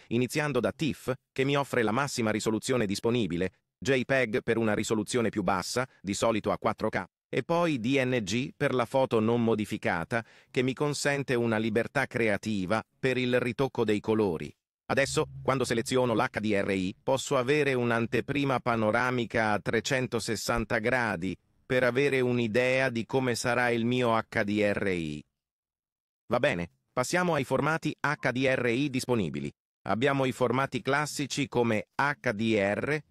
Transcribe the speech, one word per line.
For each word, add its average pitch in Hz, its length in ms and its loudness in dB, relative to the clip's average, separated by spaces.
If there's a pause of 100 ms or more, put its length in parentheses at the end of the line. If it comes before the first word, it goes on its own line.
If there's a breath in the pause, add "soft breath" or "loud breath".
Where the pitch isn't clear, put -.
iniziando 127 500 0
da 104 120 0
tif, - 400 -4 (200)
che 135 120 -2
mi 143 140 2
offre 127 240 0
la 107 100 2
massima 123 380 -2
risoluzione 110 560 0
disponibile, 95 680 -2 (220)
J 127 280 0
peg 127 400 0
per 113 140 0
una 110 180 2
risoluzione 110 540 0
più 104 120 -2
bassa, 98 460 -2 (120 soft breath)
di - 140 -6
solito 107 380 0
a 85 80 0
quattro 110 300 -2
K, 101 140 -4 (240)
e - 140 -2
poi 170 380 0
D 131 200 0
N 127 220 0
G 120 340 -4
per 139 200 -2
la 123 100 2
foto 131 340 2
non 117 240 2
modificata, 110 800 0 (280 loud breath)
che 127 100 0
mi 127 140 0
consente 143 580 -2
una 117 240 2
libertà 113 480 0
creativa 107 760 0 (160)
per 131 180 0
il 123 220 2
ritocco 120 440 -2
dei 107 160 2
colori. 92 560 0 (360)
Adesso, 135 340 2 (160)
quando 127 240 0
seleziono 123 480 0
l'H 113 260 0
D 104 240 2
R 98 60 -2
I, 95 320 0
posso 135 340 -2
avere 139 380 2
un'anteprima 120 840 0
panoramica 117 920 2
a 101 60 0
trecentosessanta 117 1160 -2
gradi, 107 580 0 (300)
per 127 180 2
avere 131 380 2
un'idea 123 680 2
di 117 180 -4
come 127 260 0
sarà 120 380 0
il 117 140 0
mio 123 300 2
H 110 280 -2
D 104 280 2
R 101 160 -2
I. 78 360 -4 (1080)
Va 127 60 0
bene, 92 320 0 (240)
passiamo 170 400 0
ai 139 100 0
formati 147 560 0
H 143 320 0
D 127 220 0
R 127 140 0
I 131 240 0
disponibili. 87 600 -2 (360)
Abbiamo 135 380 2
i 127 60 0
formati 127 480 0
classici 139 680 -4
come 117 480 0
H 135 380 -2
D 110 220 0
R, 104 440 0 (100)